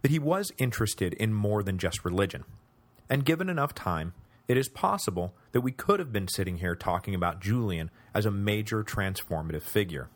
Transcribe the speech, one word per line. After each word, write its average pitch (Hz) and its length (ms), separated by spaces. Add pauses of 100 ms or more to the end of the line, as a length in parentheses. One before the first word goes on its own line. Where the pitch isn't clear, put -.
that 143 80
he 160 80
was 180 400
interested 107 560
in 110 180
more 104 300
than 95 160
just 87 260
religion, 92 400 (640)
and 139 160
given 165 260
enough 147 260
time, 85 380 (340)
it 123 100
is 131 100
possible 98 680 (160)
that 127 100
we 127 100
could 196 280
have 151 120
been 98 160
sitting 90 300
here 87 180
talking 90 380
about 87 260
Julian 95 520 (240)
as 104 100
a 107 60
major 104 520
transformative 82 760
figure. 85 540